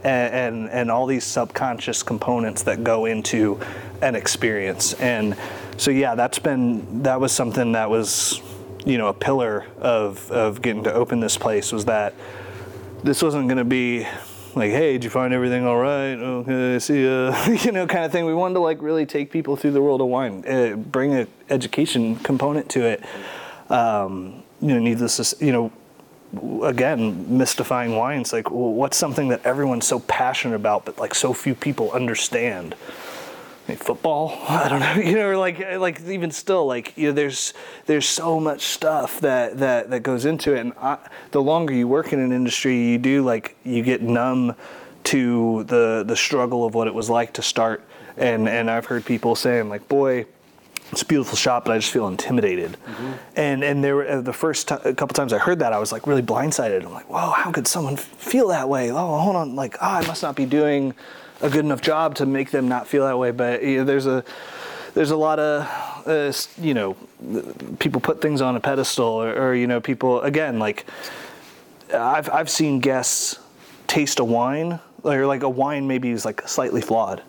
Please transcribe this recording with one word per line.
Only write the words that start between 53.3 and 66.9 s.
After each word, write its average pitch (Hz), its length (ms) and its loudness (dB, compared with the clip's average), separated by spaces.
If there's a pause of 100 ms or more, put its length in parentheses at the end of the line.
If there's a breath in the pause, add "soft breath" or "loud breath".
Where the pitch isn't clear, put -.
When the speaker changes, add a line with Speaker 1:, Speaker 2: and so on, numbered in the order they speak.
Speaker 1:
And, 143 300 0
and 143 200 2
there 139 120 4
were, 139 120 0
uh, 135 120 0
the 127 120 -4
first - 360 -2
ti-, 147 160 0
a 135 100 2
couple 139 200 -4
times 131 180 0
I 104 60 2
heard 170 200 2
that, 117 140 2
I 104 60 0
was, 107 120 -2
like, 113 160 -6
really 139 160 4
blindsided. 113 640 0
I'm 87 80 -12
like, - 180 -16
"Whoa, - 200 -2
how - 200 0
could 131 160 -2
someone 143 280 -2
f-, - 100 -8
feel - 440 0
that 143 200 0
way? 127 220 0
Oh, 151 280 0
hold 185 180 2
on, 139 200 -2
like, 135 260 -4
oh, - 40 0
I 180 200 0
must 165 160 -6
not 143 140 -4
be 135 100 0
doing 143 480 2 (480 loud breath)
a 147 80 2
good 151 160 2
enough 139 160 0
job 156 320 2
to 143 100 -2
make 135 260 0
them 131 180 2
not 123 180 0
feel 139 180 2
that 127 140 2
way." 123 140 2
But, 123 300 0
you 135 160 2
know, 131 60 2
there's 139 220 2
a, 131 180 2 (720 loud breath)
there's 151 160 2
a 156 60 2
lot 156 220 2
of, - 680 -2
uh, - 40 -2
s-, 147 380 0 (100)
you 160 140 0
know, 104 240 0 (840)